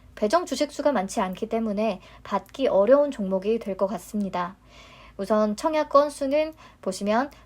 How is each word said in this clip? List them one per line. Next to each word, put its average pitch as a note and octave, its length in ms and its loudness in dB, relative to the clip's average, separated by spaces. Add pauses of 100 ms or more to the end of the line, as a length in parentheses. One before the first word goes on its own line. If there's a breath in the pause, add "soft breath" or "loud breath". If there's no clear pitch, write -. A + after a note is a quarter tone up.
(160 soft breath)
배정 D#4+ 300 2
주식 C#4+ 260 -2
수가 D4 200 0
많지 G3 300 -2
않기 F#3+ 280 -4
때문에 G#3+ 520 -2 (220 loud breath)
받기 - 440 -2
어려운 C4+ 440 6
종목이 G3 480 -2
될 G3+ 180 -6
것 G3 100 0
같습니다. F#3+ 680 -6 (600 loud breath)
우선 G#3+ 380 2
청약 D4+ 340 0
건수는 D4 680 2 (260 loud breath)
보시면 G#3 480 -2 (160 loud breath)